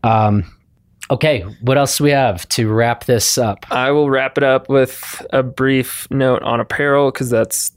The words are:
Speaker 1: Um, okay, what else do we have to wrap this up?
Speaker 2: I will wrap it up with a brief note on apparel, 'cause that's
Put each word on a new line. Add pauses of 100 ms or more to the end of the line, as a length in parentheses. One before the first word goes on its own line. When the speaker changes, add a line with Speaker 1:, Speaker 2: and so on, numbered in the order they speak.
Speaker 1:
Um, (680)
okay, (200)
what
else
do
we
have
to
wrap
this
up?
Speaker 2:
I
will
wrap
it
up
with
a
brief
note
on
apparel,
'cause
that's